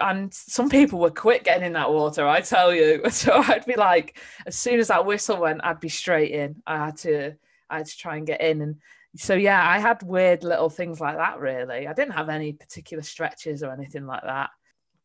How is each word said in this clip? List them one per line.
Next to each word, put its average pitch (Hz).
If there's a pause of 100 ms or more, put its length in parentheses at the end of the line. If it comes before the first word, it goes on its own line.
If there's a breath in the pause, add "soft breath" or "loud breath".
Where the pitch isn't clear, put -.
and 196
some -
people 277
were 170
quick 233
getting 180
in 175
that 147
water, 151
I 165
tell 180
you. 156
<laughs> 233
So -
I'd 277
be 247
like, 180 (260 loud breath)
as 185
soon 240
as 220
that 185
whistle 202
went, 160
I'd 165
be 165
straight 156
in. 147 (100)
I 156
had 151
to, 151 (380)
I 156
had 156
to -
try 160
and 156
get 156
in. 156
And 151 (400 soft breath)
so, -
yeah, 196
I 175
had 226
weird 180
little 170
things 165
like 151
that, 165
really. 127
I 151
didn't 254
have 156
any 156
particular -
stretches 151
or 135
anything 139
like 131
that. 135 (540)